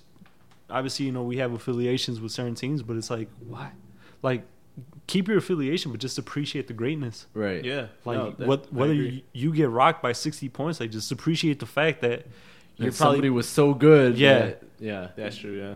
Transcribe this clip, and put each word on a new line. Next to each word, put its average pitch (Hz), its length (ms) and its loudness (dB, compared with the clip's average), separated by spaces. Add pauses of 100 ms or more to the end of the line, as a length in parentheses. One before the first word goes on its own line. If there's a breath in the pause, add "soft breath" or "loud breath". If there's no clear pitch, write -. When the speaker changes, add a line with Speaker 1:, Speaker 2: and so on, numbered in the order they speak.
(680)
Speaker 1:
obviously, 131 360 -4
you 131 60 -2
know, 127 120 -4
we 123 140 -4
have 127 160 -2
affiliations 123 680 -2
with 110 120 -8
certain 120 240 -6
teams, 135 260 -4
but 113 160 -6
it's 110 140 -6
like, 113 180 -6 (180)
why? 123 240 -12 (520 loud breath)
Like, 127 200 -2 (640)
keep 185 220 -2
your 214 100 4
affiliation, 160 540 -2
but 113 80 -8
just - 180 -8
appreciate 143 500 -6
the 120 60 -10
greatness. 123 640 -6
Speaker 2:
Right. 98 280 -2
Speaker 3:
Yeah. 123 240 -6 (180)
Speaker 1:
Like, 120 120 -2
Speaker 3:
No, 107 140 -4
that, 117 160 -6
Speaker 1:
what, 139 240 2
Speaker 3:
I 143 40 -8
Speaker 1:
whether 143 180 2
Speaker 3:
agree. 135 300 -2 (100)
Speaker 1:
you, 131 160 -2
you 160 40 0
get 151 160 4
rocked 131 320 4
by 120 120 0
sixty 147 360 -8
points, 151 300 -6
like, 117 120 -6
just 107 200 -6
appreciate 156 480 0
the 117 80 -10
fact 151 340 0
that 120 200 0
Speaker 2:
That - 60 -20 (500 loud breath)
Speaker 1:
you're 123 140 0
Speaker 2:
somebody 143 280 4
Speaker 1:
probably 135 100 4
Speaker 2:
was 120 180 2
so 143 280 6
good 135 420 8
Speaker 1:
Yeah. 135 220 8
Speaker 2:
that, 113 240 -2 (160)
yeah. 101 360 -8
Speaker 3:
That's 104 220 -8
true, 104 140 -12
yeah. 101 240 -10